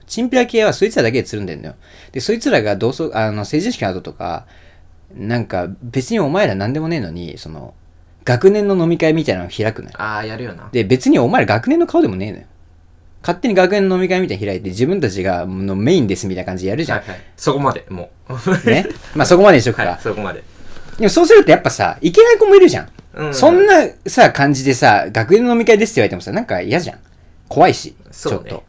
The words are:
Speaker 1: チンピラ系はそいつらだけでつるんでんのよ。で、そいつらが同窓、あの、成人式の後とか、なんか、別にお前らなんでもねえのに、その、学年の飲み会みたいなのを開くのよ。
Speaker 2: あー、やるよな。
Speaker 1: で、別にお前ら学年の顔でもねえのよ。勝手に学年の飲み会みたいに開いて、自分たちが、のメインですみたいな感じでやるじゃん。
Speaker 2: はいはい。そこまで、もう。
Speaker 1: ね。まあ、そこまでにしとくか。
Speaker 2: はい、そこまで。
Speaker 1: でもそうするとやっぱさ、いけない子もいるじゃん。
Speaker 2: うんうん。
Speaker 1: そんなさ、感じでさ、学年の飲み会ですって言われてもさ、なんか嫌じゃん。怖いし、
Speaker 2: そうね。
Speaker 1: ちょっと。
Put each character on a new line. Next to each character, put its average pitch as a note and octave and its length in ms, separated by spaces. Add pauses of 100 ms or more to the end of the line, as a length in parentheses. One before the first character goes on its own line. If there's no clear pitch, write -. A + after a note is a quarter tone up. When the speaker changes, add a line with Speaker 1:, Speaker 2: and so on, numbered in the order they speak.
Speaker 1:
チ - 160
ン B3 80
ピ B3+ 60
ラ A#3+ 100
系 A3+ 200
は F3 80
そ - 120
い A3 60
つ - 60
ら C3+ 60
だ A2+ 80
け B2 100
で - 60
つ - 80
る G#2 60
ん G2 60
で E2 80
ん - 60
の D#2+ 80
よ。 - 60 (360)
で、 C3 80
そ G3+ 140
い A#3 60
つ C4+ 120
ら D3 100
が G#2 140
同 A2 140
窓、 D#3 280
あ A2 140
の、 G#2 140
成 D3+ 140
人 A3 120
式 - 120
の G2+ 60
後 F2+ 120
と D#2 120
か、 F2 320 (680)
な A2+ 220
ん A#2 80
か、 F2+ 220 (160)
別 B2+ 260
に A3+ 100
お D#3 100
前 F#3 180
ら G#2 80
な G2 120
ん B2+ 60
で D3+ 60
も D#3+ 80
ね E3+ 80
え D#3 40
の F2 120
に、 E2+ 260
そ - 100
の、 D2 280 (500)
学 B2+ 240
年 G#3 180
の G3 80
飲 E3 140
み E3+ 80
会 D#3+ 160
み D#3+ 120
た G#2 80
い - 20
な F2+ 60
の E2+ 60
を - 40
開 G#2+ 200
く - 120
の - 60
よ。 - 100
Speaker 2:
あ G#2+ 240
ー、 - 40
や A2 100
る B2 60
よ G2+ 120
な。 G#2 160
Speaker 1:
で、 A#2+ 120
別 B2+ 280
に G3+ 80
お A#2+ 80
前 F#3+ 140
ら A#2+ 40
学 A2 240
年 D#4+ 80
の E4+ 80
顔 E4+ 160
で - 60
も F#2 80
ね G#2 140
え - 20
の - 80
よ。 - 60 (760)
勝 F3 160
手 C4+ 100
に A3 60
学 F#3 200
年 G3 160
の F#3 80
飲 F#3 40
み F#3 80
会 F#3 120
み F3+ 60
た - 60
い G2 60
に G#2 80
開 F#2+ 100
い F2+ 40
て、 G2 80
自 G#2+ 180
分 F#3+ 120
た A#2+ 120
ち F#2+ 100
が、 F2+ 240
の F#2+ 300
メ A2 180
イ F#3 60
ン A#2 80
で F#2 80
す - 100
み F#2+ 80
た F2+ 80
い G2 40
な - 20
感 F#2 100
じ F2+ 60
で F#2 80
や G#2+ 40
る D#3+ 80
じ - 80
ゃ A2+ 40
ん。 G#2 40
Speaker 2:
は - 60
い - 40
は F#2 60
い。 - 60 (160)
そ - 160
こ - 60
ま C#3 140
で、 - 160
も F2+ 200 (180)
う。 C3 400
Speaker 1:
ね。 G3+ 200 (260)
ま D3 80
あ、 C3 60
そ F3+ 100
こ F#3+ 60
ま G#3 80
で D#3 60
に A#2 40
し A2 40
と A#2 80
く - 40
か。 A2+ 60
Speaker 2:
は F2+ 140
い、 - 40
そ G#2+ 140
こ G#2 60
ま G2+ 120
で。 - 100 (540)
Speaker 1:
で A3 80
も G3 40
そ D#4+ 140
う - 40
す G#4+ 60
る G#4 120
と D3+ 60
や - 60
っ - 40
ぱ C3+ 80
さ、 G2 320
い - 100
け A4 120
な A#4 100
い G#4 60
子 G#4+ 80
も G4 80
い G4 40
る F#4 100
じ - 80
ゃ - 40
ん。 - 80 (240)
Speaker 2:
う - 100
ん D3+ 40
う - 20
ん。 C#3 60
Speaker 1:
そ C#4 160
ん F#4+ 160
な E4 200 (200)
さ、 F#3+ 240
感 C#3+ 220
じ C3 120
で C3+ 80
さ、 G#2+ 380
学 A2+ 240
年 A#3 100
の A#3+ 60
飲 A#3 80
み A3 60
会 A3 120
で G#3+ 80
す G#3 60
っ - 20
て B2+ 80
言 - 20
わ - 20
れ F#2 40
て F#2 60
も F2 60
さ、 - 100
な F#3+ 100
ん - 40
か F2+ 160
嫌 G#2+ 180
じ E3+ 100
ゃ - 60
ん。 - 40 (480)
怖 E3 220
い - 60
し、 - 200 (140)
Speaker 2:
そ - 220
う G2 120
ね。 A1 60
Speaker 1:
ち - 40
ょ - 40
っ - 20
と。 - 100